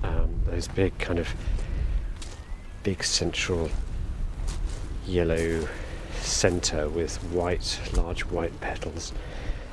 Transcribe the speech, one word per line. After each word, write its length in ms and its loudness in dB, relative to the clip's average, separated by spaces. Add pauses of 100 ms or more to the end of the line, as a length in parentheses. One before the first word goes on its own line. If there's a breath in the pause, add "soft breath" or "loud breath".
um, 420 2
those 220 0
big 300 2
kind 220 0
of, 140 -2 (1500 loud breath)
big 200 0
central 680 2 (1400)
yellow 600 4 (520 loud breath)
centre 680 2
with 260 0 (160)
white, 480 2 (160)
large 300 2
white 340 -2
petals. 540 -4 (600 loud breath)